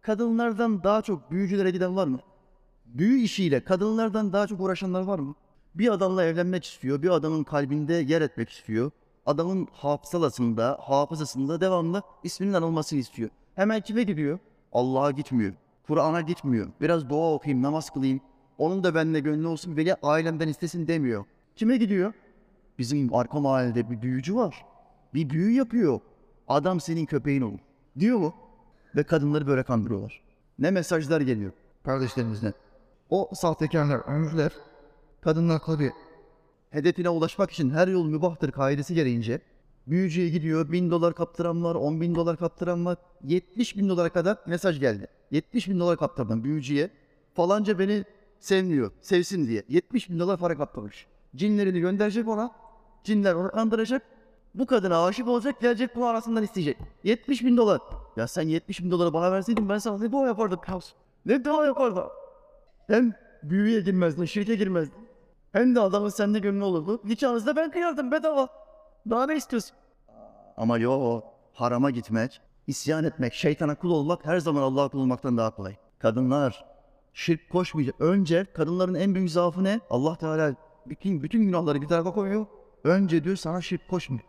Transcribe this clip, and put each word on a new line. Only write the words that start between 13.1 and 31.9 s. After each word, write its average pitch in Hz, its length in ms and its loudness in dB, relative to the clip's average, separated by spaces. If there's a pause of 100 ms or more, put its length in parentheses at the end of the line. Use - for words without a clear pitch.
Hemen 214 260 0
kime 226 220 -2
gidiyor? 160 360 -2 (340)
Allah'a 131 380 2
gitmiyor, 123 420 0 (340)
Kur'an'a 156 340 2
gitmiyor. 143 480 -2 (120)
"Biraz 151 280 0
dua 156 260 0
okuyayım, 135 280 -2
namaz 151 280 -2
kılayım. 135 300 0 (380)
Onun 180 260 0
da 170 100 2
benimle 160 260 2
gönlü 151 260 -2
olsun, 165 300 -6
beni 160 180 2
ailemden 160 540 0
istesin." 160 380 -4
demiyor. 131 380 0 (320)
Kime 233 200 2
gidiyor? 202 360 0 (680)
"Bizim 131 360 0
arka 123 260 0
mahallede 123 500 0
bir 113 120 -6
büyücü 127 320 -4
var. 220 320 -2 (480)
Bir 147 160 -2
büyü 170 200 2
yapıyor. 233 500 2 (480)
Adam 156 320 2
senin 165 260 -2
köpeğin 139 360 0
olur." 101 160 -4 (400)
diyor 220 200 2
mu? 170 160 0 (600)
Ve 151 60 2
kadınları 147 440 2
böyle 135 160 2
kandırıyorlar. 110 600 -4 (360)
Ne 160 120 2
mesajlar 160 500 0
geliyor 110 320 -2 (320)
kardeşlerimizden? 117 680 -2 (580)